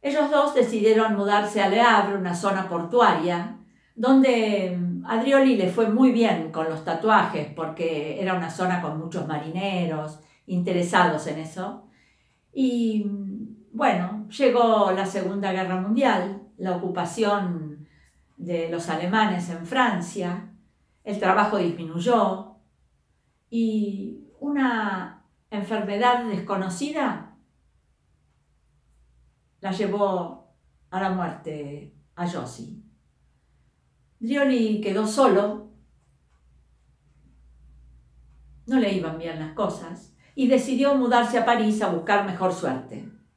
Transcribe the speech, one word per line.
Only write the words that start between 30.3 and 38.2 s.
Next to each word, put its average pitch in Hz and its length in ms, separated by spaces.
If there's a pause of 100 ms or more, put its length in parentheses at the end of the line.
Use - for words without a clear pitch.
a 185 100
la 190 100
muerte 151 840 (200)
a 175 120
Josie. 120 540 (1400)
Drioli 233 600
quedó 202 260
solo, 208 640 (3000)